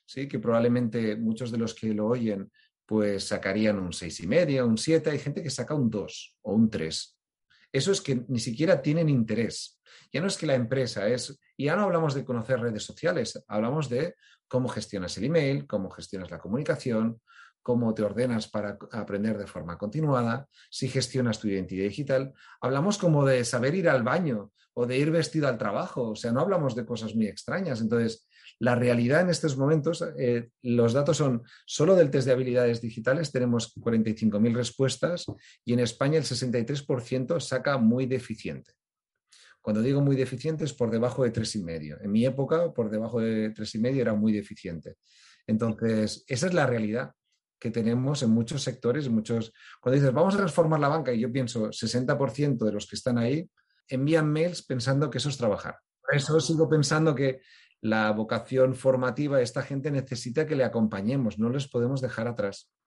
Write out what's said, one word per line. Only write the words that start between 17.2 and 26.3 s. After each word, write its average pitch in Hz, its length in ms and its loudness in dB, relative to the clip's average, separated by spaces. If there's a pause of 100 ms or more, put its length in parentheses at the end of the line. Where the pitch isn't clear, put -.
cómo 120 300 0
te 110 100 -2
ordenas 110 460 0
para 104 300 -6 (140)
aprender 104 460 -2
de 98 100 -8
forma 87 280 -10
continuada, 123 680 -2 (240)
si - 180 -6
gestionas 123 520 -2
tu 107 80 -4
identidad 95 360 -2
digital. 135 480 -2 (280)
Hablamos 139 360 0
como 151 280 4
de 127 200 4
saber 123 300 0
ir 180 140 2
al 127 160 4
baño 127 480 0 (220)
o 120 120 -2
de 127 120 0
ir 151 120 2
vestido 156 380 2
al 120 100 0
trabajo. 117 520 -4
O 107 60 -6
sea, 117 140 -4